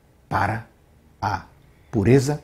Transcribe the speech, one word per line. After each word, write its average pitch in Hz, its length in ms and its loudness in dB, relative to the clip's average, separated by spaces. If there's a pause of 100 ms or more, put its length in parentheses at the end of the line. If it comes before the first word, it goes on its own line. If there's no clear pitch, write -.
(260)
para 101 400 -4 (540)
a 98 240 -6 (460)
pureza 131 540 2